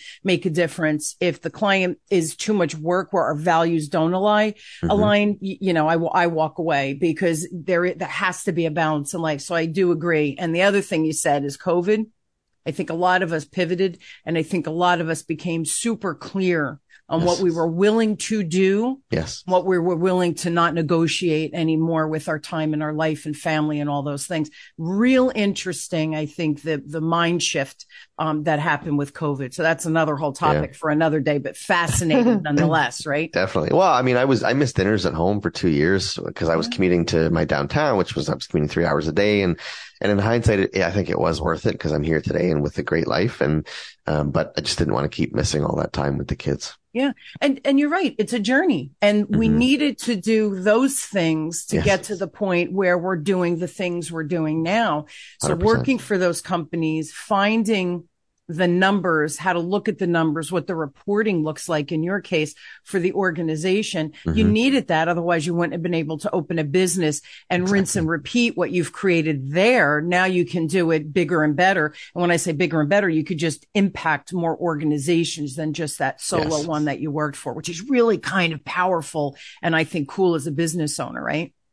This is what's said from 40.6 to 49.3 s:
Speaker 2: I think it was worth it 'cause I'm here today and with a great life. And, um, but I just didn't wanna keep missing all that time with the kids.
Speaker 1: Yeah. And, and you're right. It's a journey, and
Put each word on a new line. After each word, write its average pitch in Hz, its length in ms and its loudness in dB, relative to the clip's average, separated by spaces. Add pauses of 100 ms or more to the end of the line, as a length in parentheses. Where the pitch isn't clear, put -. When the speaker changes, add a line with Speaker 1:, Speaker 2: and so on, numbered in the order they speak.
Speaker 2:
I 87 140 2
think 95 180 -2
it - 80 0
was 80 240 0
worth 80 240 -2
it - 140 -2
'cause 76 120 -4
I'm 76 120 0
here 78 180 0
today 87 300 -2
and 73 100 0
with - 160 -4
a - 60 -4
great - 240 0
life. 98 340 -2
And, 76 240 0 (400)
um, 73 240 0
but 78 280 -2
I - 40 -2
just - 160 -6
didn't 71 160 0
wanna 69 160 -2
keep - 240 -4
missing - 300 -2
all - 140 0
that - 160 -4
time 71 240 -2
with 69 100 -6
the 69 80 -4
kids. - 400 -6 (160)
Speaker 1:
Yeah. 262 200 -2 (280)
And, 277 260 0
and 277 140 4
you're 294 100 2
right. 339 280 0
It's 214 160 -2
a 240 60 0
journey, 240 500 2 (100)
and 208 340 4